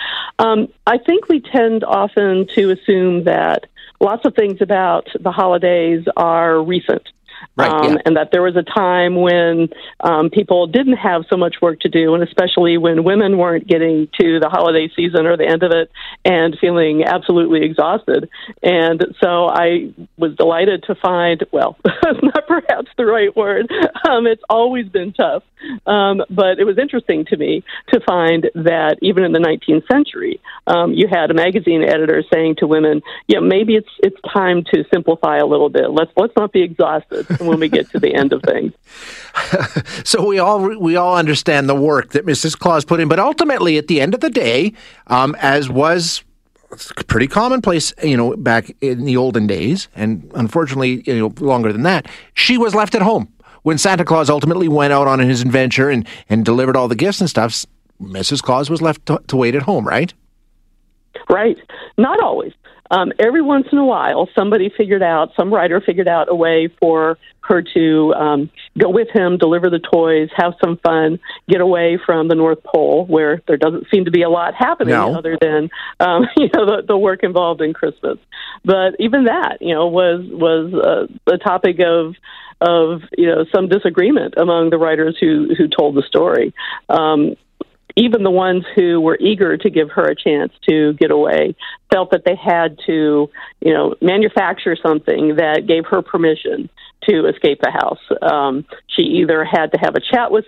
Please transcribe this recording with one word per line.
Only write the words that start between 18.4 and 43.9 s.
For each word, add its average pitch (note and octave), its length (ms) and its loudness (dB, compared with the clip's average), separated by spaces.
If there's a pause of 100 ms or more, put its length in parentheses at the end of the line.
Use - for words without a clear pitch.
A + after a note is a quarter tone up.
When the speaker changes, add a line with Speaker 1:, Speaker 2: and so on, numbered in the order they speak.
Speaker 1:
And E3 420 2 (160)
so F3 260 2
I E3+ 460 0 (240)
was D#3+ 180 -2
delighted E3+ 520 0
to F#3+ 80 -4
find, F3 560 0
well, - 280 -2
<laughs> - 40 -8
that's - 400 0
not D4 240 0
perhaps D#4 400 -2 (100)
the B3 80 -2
right G#3 300 0
word. G3+ 340 -2 (400)
Um, A#3 180 0
it's A3 220 -2
always A#3 380 0
been F#3 260 -6
tough. E3+ 300 -2 (440)
Um, G3 420 0
but F#3 300 0
it F#3+ 60 0
was G3 120 0
interesting A3+ 480 -2
to - 120 -2
me D3+ 260 -4 (280)
to A#3+ 100 4
find E3+ 520 0
that D#3+ 480 0
even F#3 220 2
in E3+ 80 0
the E3 80 2
nineteenth D#3 520 0
century, - 480 0 (280)
um, E3+ 260 0
you F3+ 140 2
had E3+ 240 0
a - 20 0
magazine E3+ 480 0
editor D#3 500 0
saying D#3+ 260 0
to E3 100 0
women, D#3 340 2 (260)
"Yeah, G3+ 120 2
maybe G3 360 2
it's, G#3+ 140 -2 (140)
it's F#3+ 140 0 (140)
time F3+ 320 0 (100)
to D#3 100 0 (100)
simplify E3 440 0
a D3 80 2
little D3 240 2
bit. C3+ 220 0
Let's, D#3 260 -2
let's G#3+ 180 0
not G#3 160 0
be F#3+ 100 2
exhausted D#3 640 -2 (140)
when D#3+ 200 0
we D#3+ 100 0
get D3+ 220 -2
to D#3 80 -4
the D3 140 0
end C#3 200 0
of C3+ 100 -4
things." - 300 -2 (600)
Speaker 2:
<laughs> - 720 -6
So G3+ 220 0
we G3 100 0
all, G3+ 400 0
we E3+ 200 0
all F3+ 200 2
understand D3+ 500 0
the C#3 80 2
work C#3 360 0
that D3 160 -2
Missus D#3 260 -2
Claus D#3+ 320 0
put E3 140 0
in, D#3+ 80 0
but D#3+ 120 2
ultimately, B3+ 580 0
at D3+ 100 -4
the D#3 140 2